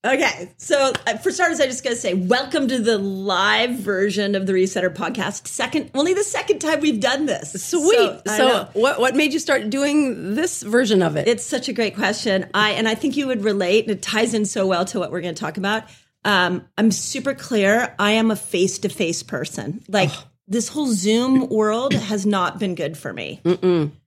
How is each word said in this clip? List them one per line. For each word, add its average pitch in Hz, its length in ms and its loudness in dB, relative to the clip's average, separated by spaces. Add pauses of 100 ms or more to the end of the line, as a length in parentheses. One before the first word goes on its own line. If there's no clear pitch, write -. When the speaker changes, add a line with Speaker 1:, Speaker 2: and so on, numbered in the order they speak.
Speaker 1:
Okay, 240 520 -2
so, 269 360 2 (140)
uh, 226 120 0
for 381 120 -2
starters, 339 300 0
I 277 60 4
just 254 180 -6
gotta 240 100 0
say, 214 180 -4
welcome 254 540 0
to 247 140 0
the 214 180 2
live 196 800 0
version 202 560 0
of 190 140 -2
the 190 40 0
Resetter 185 400 2
podcast. 170 540 -6
Second, - 480 -4
only 311 180 0
the 403 120 0
second - 340 -2
time 311 220 0
we've 294 180 0
done 269 280 0
this. - 260 -4 (120)
Speaker 2:
Sweet. 349 320 4
Speaker 1:
So, - 300 2
I 214 100 -2
Speaker 2:
So 262 120 4
Speaker 1:
know. 233 240 0
Speaker 2:
what, 240 260 2
what 247 160 2
made 294 180 2
you 320 60 -2
start 262 320 0
doing 269 640 0
this 320 300 -2
version 208 380 4
of 160 120 2
it? 151 140 0
Speaker 1:
It's 233 160 0
such 254 240 -4
a 269 40 -6
great 208 220 -2
question. 202 580 -2
I, 214 180 2
and 220 180 0
I 220 80 0
think 269 200 -2
you 277 120 -2
would 220 160 -2
relate, 202 400 2
and 220 80 -2
it 190 100 -4
ties 226 320 0
in 214 100 2
so 190 220 -2
well 214 200 2
to - 120 -6
what 175 140 -4
we're 170 80 -4
gonna 170 140 -6
talk 156 220 -8
about. 208 280 -2 (400)
Um, 180 420 2 (100)
I'm 220 140 6
super 269 420 -4
clear. 226 640 0
I 208 160 2
am 220 200 4
a 202 40 0
face-to-face - 840 -2
person. 147 680 -8
Like, 190 220 2
Speaker 2:
Ugh. - 140 -14 (240)
Speaker 1:
this 220 200 -2
whole 294 200 -4
Zoom 233 600 2
world 220 460 0
has 202 320 -2
not 190 320 0
been 185 160 -2
good 160 240 -6
for - 140 -10
me. - 320 -10
Speaker 2:
Mm-mm. 175 480 2 (140)